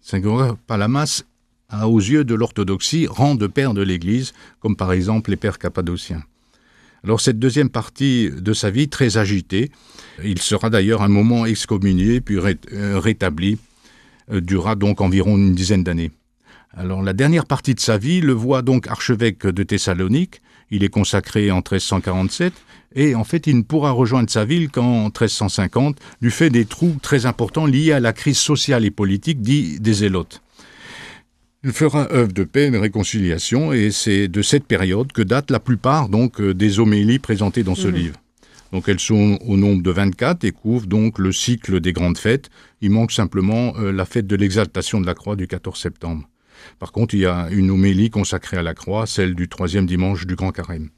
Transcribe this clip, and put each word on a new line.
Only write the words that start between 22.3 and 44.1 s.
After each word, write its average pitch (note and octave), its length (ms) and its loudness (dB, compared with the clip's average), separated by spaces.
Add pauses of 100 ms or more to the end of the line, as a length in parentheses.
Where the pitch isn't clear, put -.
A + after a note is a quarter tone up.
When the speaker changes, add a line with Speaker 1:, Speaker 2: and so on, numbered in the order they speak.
Speaker 1:
et C#3 200 2
en A2+ 100 0
fait E3 220 -2
il C#3 120 4
ne A2+ 40 2
pourra C#3+ 280 0
rejoindre B2 400 2
sa G#2+ 160 0
ville D#3+ 240 0
qu'en A#2+ 400 0
treize G#2+ 220 -2
cent G2 180 -2
cinquante, B2 480 0 (240)
du A#2+ 80 2
fait E3 180 2
des A#2+ 160 4
troubles D#3+ 360 -2
très C3 260 0
importants B2 400 -2
liés D3 260 2
à C#3 80 2
la A2+ 140 2
crise C#3 240 0
sociale C3+ 480 0
et G2 40 2
politique, G#2 520 -2
dit G2+ 360 0
des A2 140 2
Zélotes. G2 480 -2 (1300)
Il B2+ 60 -2
fera D3 400 0
œuvre A#2+ 200 2
de F#2 120 0
paix C#3 220 2
et C#3 40 2
de A#2+ 60 0
réconciliation, G#2 960 0
et G#2+ 180 2
c'est G2+ 380 0
de F#2+ 140 -2
cette C#3 220 2
période G2 480 0
que A#2 100 0
datent B2 280 0
la A2+ 100 2
plupart B2+ 500 0
donc, A2+ 280 0
euh, G2+ 140 2
des G2 260 2
homélies G#2+ 400 4
présentées G#2+ 440 -2
dans F#2 120 0
ce F#2+ 140 -2
Speaker 2:
Mhm. F2+ 60 0
Speaker 1:
livre. E2 220 -2 (540)
Donc F#2 160 -4
elles G2 140 0
sont G#2 460 2
au G2+ 100 0
nombre G2 260 4
de F#2 80 0
vingt-quatre G2+ 540 0
et F#2+ 80 0
couvrent A2 340 -4
donc G#2+ 320 0
le F#2+ 140 2
cycle F#2+ 480 -2
des F2 140 -2
grandes F2 240 0
fêtes. B2+ 320 -2 (320)
Il G2+ 80 2
manque A2+ 220 2
simplement, G#2+ 640 0
euh, G2+ 140 -2
la F#2 120 -2
fête A2 220 -2